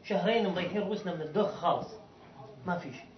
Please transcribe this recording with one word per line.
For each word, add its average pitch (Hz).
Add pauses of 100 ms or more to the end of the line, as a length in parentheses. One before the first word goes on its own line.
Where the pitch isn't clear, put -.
شهرين 202
مريحين 180
رؤوسنا 190
من 156
الدوخ 185
خالص، - (760)
ما 175
في 151
شيء. - (120)